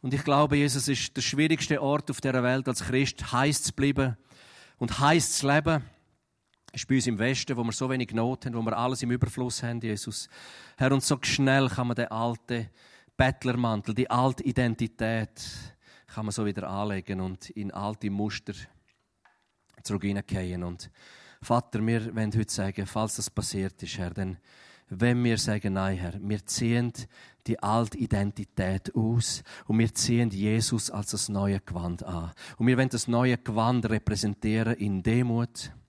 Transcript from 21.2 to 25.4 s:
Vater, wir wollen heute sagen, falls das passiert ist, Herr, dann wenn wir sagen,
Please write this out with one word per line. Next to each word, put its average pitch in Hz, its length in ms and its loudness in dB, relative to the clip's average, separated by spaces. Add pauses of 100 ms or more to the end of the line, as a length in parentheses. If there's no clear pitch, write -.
Vater, 117 440 0
wir 113 300 0
wollen 107 180 0
heute 110 200 0
sagen, 98 320 -2
falls 110 300 -2
das - 140 -6
passiert 95 540 -4
ist, - 140 -10
Herr, 90 140 -4
dann 95 260 -4 (560)
wenn 120 300 2
wir 117 140 4
sagen, 104 360 0